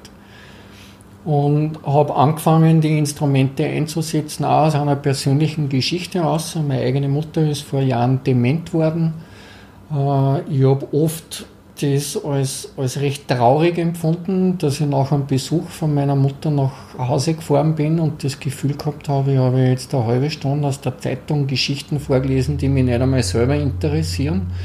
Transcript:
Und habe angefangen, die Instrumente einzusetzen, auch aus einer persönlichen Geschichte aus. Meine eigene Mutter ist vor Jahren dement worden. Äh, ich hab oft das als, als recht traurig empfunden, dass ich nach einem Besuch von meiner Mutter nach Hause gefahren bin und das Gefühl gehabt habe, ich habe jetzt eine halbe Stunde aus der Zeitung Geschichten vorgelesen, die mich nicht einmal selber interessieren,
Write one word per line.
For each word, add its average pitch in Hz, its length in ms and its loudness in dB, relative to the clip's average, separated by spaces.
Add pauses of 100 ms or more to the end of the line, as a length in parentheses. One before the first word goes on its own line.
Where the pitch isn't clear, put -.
(1200)
Und 147 600 0
habe 143 300 2
angefangen, 160 680 4
die 156 180 2
Instrumente 143 680 0
einzusetzen, 151 800 -4
auch 139 220 4
aus 156 100 2
einer 143 180 2
persönlichen 143 760 0
Geschichte 165 560 -2
aus. 156 300 -2
Meine 139 280 -2
eigene 139 260 0
Mutter 156 420 0
ist 143 120 -4
vor 139 180 -4
Jahren 127 420 2
dement 131 500 0
worden. 160 420 0 (760)
Äh, 139 560 2
ich 139 160 0
hab 135 300 2
oft - 520 -2 (340)
das 143 440 -2
als, 139 520 -4
als 135 240 -4
recht 139 260 -4
traurig 143 500 4
empfunden, 175 840 0
dass 139 220 -2
ich 151 60 0
nach 135 240 0
einem 139 160 0
Besuch 147 420 -2
von 156 240 -2
meiner 143 220 2
Mutter 139 380 0
nach 139 180 2 (260)
Hause 143 380 0
gefahren 156 400 0
bin 156 240 0
und 156 240 -2
das 135 160 -4
Gefühl 143 380 -4
gehabt - 320 -8
habe, 139 240 0
ich 135 60 4
habe 127 200 2
jetzt 127 380 2
eine 117 100 0
halbe 127 240 0
Stunde 143 380 -2
aus 135 120 -4
der - 200 -6
Zeitung 135 480 -2
Geschichten 139 500 -4
vorgelesen, 131 580 0
die 135 120 0
mich 135 160 4
nicht 123 180 2
einmal 131 220 2
selber 123 320 2
interessieren, 151 840 -2 (220)